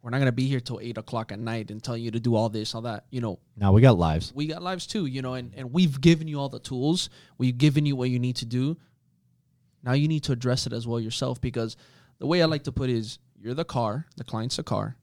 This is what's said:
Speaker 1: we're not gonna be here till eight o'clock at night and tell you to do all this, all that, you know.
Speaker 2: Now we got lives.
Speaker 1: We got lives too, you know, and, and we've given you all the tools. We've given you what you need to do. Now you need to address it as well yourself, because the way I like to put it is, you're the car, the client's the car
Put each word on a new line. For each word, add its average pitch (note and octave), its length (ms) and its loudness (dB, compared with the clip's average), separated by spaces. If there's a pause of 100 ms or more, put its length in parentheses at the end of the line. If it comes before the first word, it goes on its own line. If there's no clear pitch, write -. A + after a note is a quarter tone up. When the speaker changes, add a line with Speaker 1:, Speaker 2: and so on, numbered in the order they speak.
Speaker 1:
we're A#2+ 60 -12
not B2 100 -2
gonna C3+ 140 4
be C3 160 0
here C3+ 120 -2
till A#2+ 200 -8
eight A2+ 160 -10
o'clock A2 340 -6
at G2+ 80 -10
night A2+ 320 -6
and G#2+ 120 -12
tell B2 120 -6
you A#2 180 -6
to A#2 80 -2
do A#2 140 2
all A2 140 2
this, G#2+ 260 -6
all A2+ 60 -8
that, A2+ 300 -8
you B2+ 100 -6
know. A2 180 -4 (200)
Speaker 2:
Now G2+ 160 6
we A2 80 10
got B2 160 10
lives. E2 360 2
Speaker 1:
We D3 120 -4
got D#3+ 160 -8
lives F3+ 240 -6
too, G#3 180 -2
you C3+ 160 -4
know, B2+ 140 -6
and, B2 200 -10
and B2+ 200 -10
we've D#3 260 4
given D#3+ 260 6
you D3 140 -6
all C#3 80 -4
the B2+ 100 -10
tools. C#3+ 520 -2 (260)
We've B2 220 0
given D3 260 6
you C#3+ 120 0
what B2+ 120 -2
you B2 100 0
need B2 180 0
to A#2+ 100 -8
do. B2+ 320 -2 (1040)
Now B2 100 0
you D3 160 4
need D#3 160 0
to C#3+ 80 0
address B2+ 340 0
it A#2+ 60 -6
as A#2 140 -6
well A#2 140 -2
yourself, A#2+ 380 -4
because A#2 380 -4 (420)
the - 80 -10
way F3 140 2
I E3 60 4
like D#3 180 0
to C#3 80 -6
put C3 160 -2
it B2 80 2
is, A2 220 -6 (200)
you're A2+ 140 -8
the D3 140 -4
car, A#2 400 -2 (100)
the - 80 -12
client's A2+ 320 -4
the - 60 -6
car G#2 400 -4